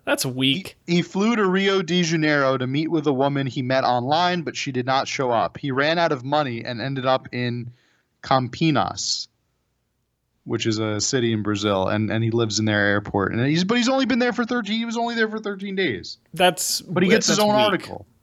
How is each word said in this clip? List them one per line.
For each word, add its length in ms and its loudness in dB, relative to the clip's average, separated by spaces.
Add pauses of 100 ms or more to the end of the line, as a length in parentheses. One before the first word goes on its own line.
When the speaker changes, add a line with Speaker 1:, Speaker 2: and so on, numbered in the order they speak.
Speaker 1:
That's 200 -2
weak. 500 -2 (120)
Speaker 2:
He, 80 2
he 80 4
flew 320 0
to 100 2
Rio 380 2
de 180 2
Janeiro 560 2
to 80 -2
meet 240 -2
with 160 0
a 80 2
woman 320 0
he 160 -4
met 220 2
online, 580 2
but 160 -6
she 140 -6
did 160 -2
not 200 0
show 220 -2
up. 300 0
He 100 -6
ran 300 2
out 120 2
of 140 -4
money 400 -2
and 160 -8
ended 240 -4
up 260 2
in 400 -4 (520)
Campinas, 1040 0 (1160)
which 200 -4
is 140 0
a 200 -2
city 320 0
in 120 0
Brazil, 460 0
and, 200 0
and 140 0
he 80 2
lives 260 0
in 80 0
their 220 4
airport. 460 0
And 120 0
he's, 180 0
but 140 0
he's 120 2
only 180 2
been 120 0
there 140 0
for 120 -2
thirteen, 340 -2
he 60 -4
was 120 -6
only 160 -2
there 160 0
for 100 -6
thirteen 360 -8
days. 420 -2 (160)
Speaker 1:
That's 480 0
Speaker 2:
But 220 0
he 60 4
Speaker 1:
wi-, 80 6
Speaker 2:
gets 100 0
his 100 2
Speaker 1:
that's 100 4
Speaker 2:
own 80 2
Speaker 1:
weak. 100 4
Speaker 2:
article. 400 -4 (180)